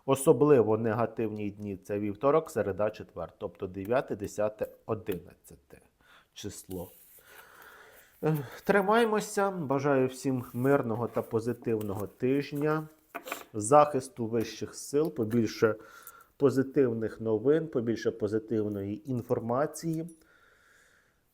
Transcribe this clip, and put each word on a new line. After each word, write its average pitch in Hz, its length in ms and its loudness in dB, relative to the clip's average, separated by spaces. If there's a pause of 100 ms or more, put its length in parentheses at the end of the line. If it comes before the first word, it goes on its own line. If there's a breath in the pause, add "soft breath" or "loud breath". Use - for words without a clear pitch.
Особливо 135 720 6
негативні 107 760 -2
дні — 101 320 -8
це 104 160 -4
вівторок, 139 520 0
середа, 101 380 -2
четвер. 87 480 -12
Тобто 98 300 -8
дев'яте, 98 480 -4
десяте, 104 520 -4 (180)
одинадцяте - 960 -10 (520 soft breath)
число. 92 580 -12 (1300 loud breath)
Е, 156 140 2 (260 loud breath)
тримаймося. 208 880 2
Бажаю 139 560 2
всім 127 360 -2 (100)
мирного 120 540 0
та 113 140 -4
позитивного 110 840 -4
тижня. 147 800 -2 (680)
Захисту 127 720 4
вищих 110 500 -4
сил, 151 380 -2
побільше 110 640 2 (600 loud breath)
позитивних 127 840 2
новин, 120 460 2
побільше 117 440 -2
позитивної 104 1000 -4
інформації. 127 960 -4 (1300 soft breath)